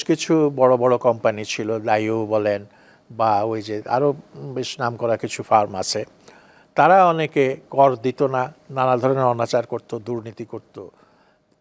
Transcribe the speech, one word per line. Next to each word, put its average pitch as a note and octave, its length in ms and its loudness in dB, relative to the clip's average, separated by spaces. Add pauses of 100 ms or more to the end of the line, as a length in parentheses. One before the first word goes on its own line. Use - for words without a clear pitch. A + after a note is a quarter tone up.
কিছু D#3+ 280 0 (240)
বড় B2+ 200 4
বড় B2 200 2
কোম্পানি A2+ 480 0
ছিল, G#2+ 240 -6 (100)
দাইউ A2 480 0
বলেন G#2 340 0 (500)
বা A2+ 220 0 (100)
ওই A2 200 -4
যে G#2+ 240 -8
আরও C3+ 220 0 (480)
বেশ B2+ 140 -6 (100)
নামকরা A#2 360 -2
কিছু - 260 -8
ফার্ম G#2 320 2
আছে, F#2+ 260 -4 (760)
তারা D#3+ 220 6 (160)
অনেকে D3+ 320 0 (260)
কর C#3 200 4 (140)
দিত B2+ 180 -2
না, C3 200 0 (280)
নানা C3 260 0
ধরনের C3 380 2
অনাচার A#2 320 -2
করত, - 280 -10
দুর্নীতি A#2 500 -10
করত। - 320 -18 (840)